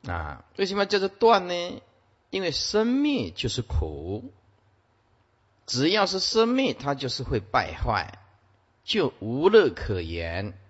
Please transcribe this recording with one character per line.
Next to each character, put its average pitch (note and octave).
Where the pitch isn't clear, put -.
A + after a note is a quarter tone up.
啊， D#2
为 G3
什 G3
么 G3
叫 G3
做 G3
断 G3+
呢？ F3
因 F#3+
为 E3
生 A3
灭 B3+
就 -
是 -
苦， E2
只 C#3
要 G3+
是 F#3+
生 A3+
灭， C4
它 C#3+
就 C#3
是 B2
会 A2
败 F#2+
坏， G2+
就 F3
无 B2+
乐 G3+
可 F#2+
言。 E2+